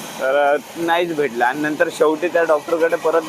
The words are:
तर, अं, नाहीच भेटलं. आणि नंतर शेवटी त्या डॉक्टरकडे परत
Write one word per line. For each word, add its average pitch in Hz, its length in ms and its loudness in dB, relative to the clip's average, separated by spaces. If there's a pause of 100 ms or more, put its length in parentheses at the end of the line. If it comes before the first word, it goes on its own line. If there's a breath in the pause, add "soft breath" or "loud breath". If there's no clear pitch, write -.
(200)
तर, 131 140 0
अं, 147 520 0
नाहीच 170 300 0
भेटलं. 123 280 -2
आणि 135 160 0
नंतर 151 320 0
शेवटी 156 360 0
त्या 170 160 2
डॉक्टरकडे 165 520 0
परत 160 320 0